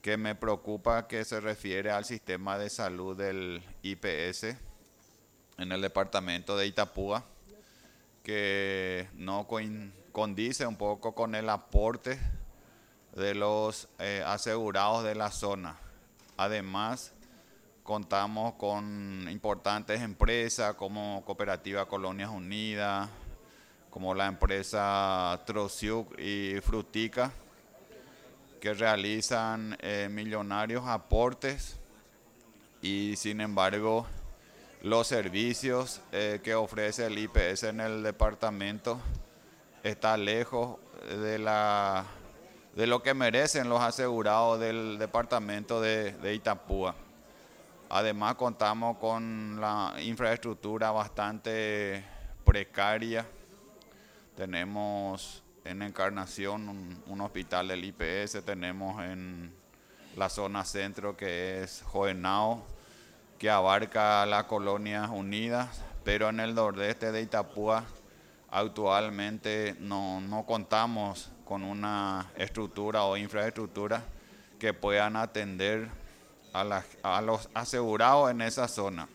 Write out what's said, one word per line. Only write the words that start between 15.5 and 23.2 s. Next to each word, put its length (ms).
Además, 720
contamos 720
con 760
importantes 720
empresas 720
como 500
Cooperativa 640
Colonias 420
Unidas, 800